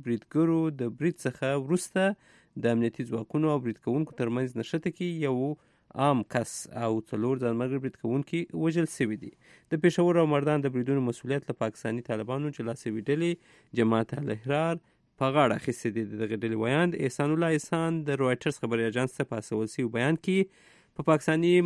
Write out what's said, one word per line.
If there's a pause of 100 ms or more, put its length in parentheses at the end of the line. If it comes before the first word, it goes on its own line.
بریدګرو (220)
د
برید
څخه (180)
وروسته (560)
د
امنیتي
ځواکونو
او
برید
کوونکو
ترمنځ (120)
نښته
کې
یو (680)
عام (140)
کس (300)
او (160)
څلور
ځانمرګي
برید
کوونکي (200)
وژل
شوي
دي. (400)
د
پېښور
او
مردان
د
بریدونو
مسؤلیت
له
پاکستاني
طالبانو
جلا
شوي
ډلې (480)
جماعت
الاحرار (460)
په (100)
غاړه
اخیستی
دی.
د
دغې
ډلې
ویاند
احسان
الله
احسان
د
رویټرز
خبري
اژانس
ته
په
استول
شوي (100)
بیان
کې (280)
په
پاکستاني (100)